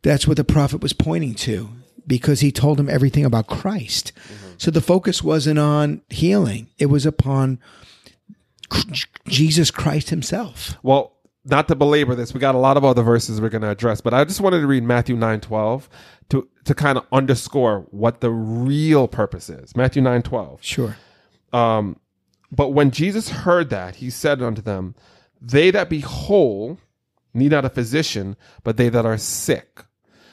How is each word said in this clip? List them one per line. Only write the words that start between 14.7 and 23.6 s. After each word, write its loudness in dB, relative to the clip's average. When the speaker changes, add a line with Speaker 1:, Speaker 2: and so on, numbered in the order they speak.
Speaker 2:
Matthew 0
nine -2
twelve -4
to, 0
to 0
kinda 0
underscore 0
what -2
the -2
real 2
purpose -6
is. -16
Matthew 2
nine 2
twelve. -8
Speaker 1:
Sure. -6
Speaker 2:
Um, 0
"But 0
when 4
Jesus -2
heard 0